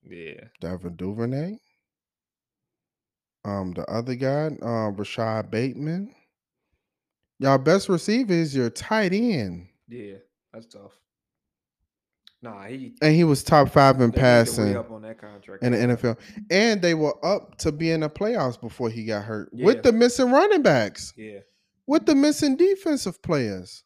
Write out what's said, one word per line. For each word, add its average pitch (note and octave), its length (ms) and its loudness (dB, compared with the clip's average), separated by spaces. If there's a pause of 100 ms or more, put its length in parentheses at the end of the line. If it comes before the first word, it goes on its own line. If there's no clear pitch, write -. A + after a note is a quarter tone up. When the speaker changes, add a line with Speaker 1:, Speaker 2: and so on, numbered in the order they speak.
Speaker 1:
Yeah. E2 360 -18 (180)
Speaker 2:
Devin F2 380 -12
Duvernay. B2 600 -8 (1900)
Um, G2 280 -6
the F2 180 -10
other A#2+ 240 -6
guy, C3+ 320 -4 (140)
uh, A2+ 300 -4
Rashad G#2+ 600 -6
Bateman. D3+ 600 -6 (1300)
Y'all C3+ 180 4
best D#3+ 320 2
receiver G#3 440 0
is D#3+ 220 0
your B2 140 0
tight G#3 440 -2
end. A#2 540 -2 (220)
Speaker 1:
Yeah, G#2 260 -16 (380)
that's A2+ 140 -20
tough. G2+ 260 -20 (1500)
Nah, G#2 240 -18
he B2+ 360 -14
Speaker 2:
And D#3 140 6
he E3+ 80 6
was D3 200 2
top C#3+ 260 6
five C3+ 260 8
in C3 60 -4
Speaker 1:
they B2 60 6
need A#2 80 0
to - 40 2
Speaker 2:
passing A#2+ 500 4
Speaker 1:
re-up G#2+ 220 -6
on A2 120 -16
that A2 160 -16
contract. G2+ 440 -16
Speaker 2:
in B2 100 2
the A2 60 0
N B2 120 2
F A#2 140 -2
L. A2+ 120 0 (340)
And G#3 300 2
they E3+ 120 2
were D3+ 200 -2 (120)
up F#3+ 340 -4
to D#3+ 120 -2
be D#3+ 200 -2
in D#3+ 100 0
the D3+ 80 -4
playoffs E3+ 500 -4
before A#2 300 -8
he A2+ 160 -10
got G#2 180 -4
hurt. G#2+ 300 -10
Speaker 1:
Yeah. B2 120 -4
Speaker 2:
With A#3 180 2
the C4 100 6
missing B3 380 2
running F4+ 300 4
backs. B2+ 560 0
Speaker 1:
Yeah. G#2+ 220 -16 (480)
Speaker 2:
With D#4 180 0
the D#4 100 4
missing C#4+ 420 2
defensive E4 640 0
players. G#2 640 -4